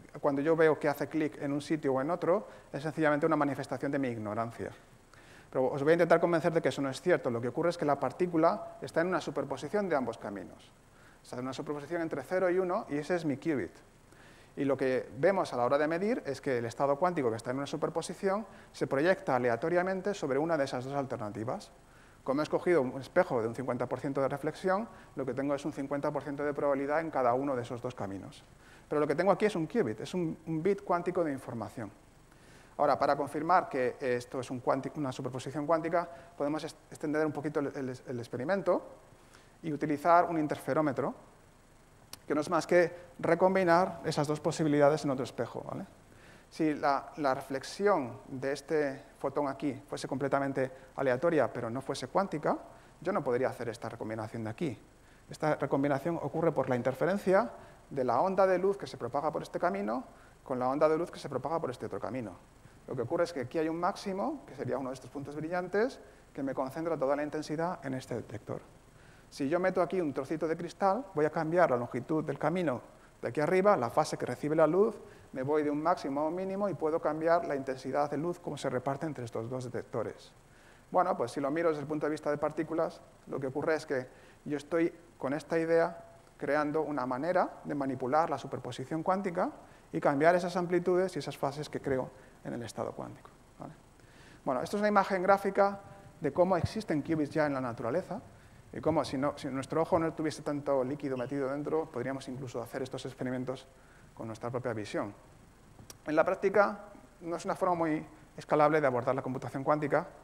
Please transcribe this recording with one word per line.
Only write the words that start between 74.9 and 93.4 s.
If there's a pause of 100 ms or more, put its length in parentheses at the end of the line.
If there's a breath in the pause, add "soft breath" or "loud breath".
me
voy
de
un
máximo
a
un
mínimo
y
puedo
cambiar
la
intensidad
de
luz
como
se
reparte
entre
estos
dos
detectores. (600 loud breath)
Bueno,
pues
si
lo
miro
desde
el
punto
de
vista
de
partículas, (260)
lo
que
ocurre
es
que (380 loud breath)
yo
estoy (240)
con
esta
idea (320)
creando
una
manera
de
manipular
la
superposición
cuántica (420 loud breath)
y
cambiar
esas
amplitudes
y
esas
fases
que
creo (340 loud breath)
en
el
estado
cuántico, (300)